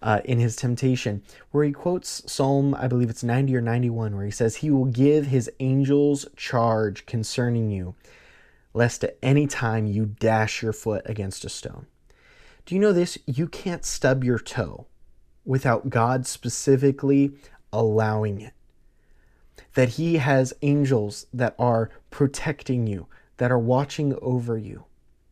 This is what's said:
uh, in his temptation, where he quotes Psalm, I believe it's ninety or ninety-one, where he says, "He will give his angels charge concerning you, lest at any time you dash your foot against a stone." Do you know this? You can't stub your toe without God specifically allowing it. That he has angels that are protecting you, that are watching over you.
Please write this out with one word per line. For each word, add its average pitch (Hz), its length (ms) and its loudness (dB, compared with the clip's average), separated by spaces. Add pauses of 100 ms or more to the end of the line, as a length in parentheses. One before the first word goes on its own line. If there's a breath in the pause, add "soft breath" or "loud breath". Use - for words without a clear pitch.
uh, 110 240 2
in 123 140 0
his 117 180 0
temptation, 123 640 -2 (280 loud breath)
where 147 120 2
he 147 80 0
quotes - 580 -6
Psalm, 139 460 2
I - 120 -2
believe 123 220 0
it's - 140 -10
ninety 127 320 0
or 123 60 0
ninety-one, 117 560 -2
where 98 80 -6
he 104 60 -6
says, 113 260 0
"He 151 120 -2
will 135 160 4
give 143 420 4
his 127 220 0 (120)
angels 139 760 2
charge 110 680 0
concerning 117 680 -2
you, 92 240 -6 (800 soft breath)
lest 117 320 0
at - 180 -6
any 139 240 4
time 110 400 -2
you 104 180 0
dash 110 560 0
your 110 120 -2
foot 107 320 -4
against 104 400 -8
a - 40 -10
stone." - 380 -14 (800 soft breath)
Do 175 80 -4
you 196 60 2
know 208 100 4
this? 175 340 2
You 147 220 -2
can't - 380 -8
stub 131 400 0
your 123 140 2
toe - 480 -8 (580)
without 131 440 0
God 123 380 2
specifically 139 1040 2 (400 loud breath)
allowing 107 680 0
it. 107 100 -16 (1200 soft breath)
That 127 140 4
he 165 280 0
has 131 440 2
angels 135 720 0
that 120 240 -2
are 117 320 2 (220 soft breath)
protecting 135 760 -2
you, 98 220 -6 (300 soft breath)
that 123 160 0
are 127 40 4
watching 135 640 0
over 120 360 -2
you. 104 260 -12 (480)